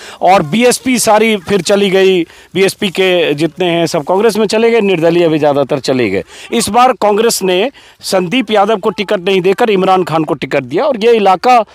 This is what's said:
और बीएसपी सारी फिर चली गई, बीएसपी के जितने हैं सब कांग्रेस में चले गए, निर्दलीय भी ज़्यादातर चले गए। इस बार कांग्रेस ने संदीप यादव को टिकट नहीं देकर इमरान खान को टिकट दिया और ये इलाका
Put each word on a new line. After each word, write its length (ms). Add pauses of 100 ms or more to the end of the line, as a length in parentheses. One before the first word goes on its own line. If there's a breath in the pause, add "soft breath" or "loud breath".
(220 loud breath)
और 220
बीएसपी 560
सारी 380
फिर 240
चली 280
गई, 340
बीएसपी 680
के 440
जितने 320
हैं 200
सब 180
कांग्रेस 340
में 80
चले 260
गए, 100
निर्दलीय 480
भी 100
ज़्यादातर 400
चले 300
गए। 140 (280 loud breath)
इस 180
बार 240
कांग्रेस 500
ने 280 (300 loud breath)
संदीप 500
यादव 260
को 120
टिकट 300
नहीं 220
देकर 280
इमरान 340
खान 200
को 100
टिकट 300
दिया 220
और 120
ये 160
इलाका 600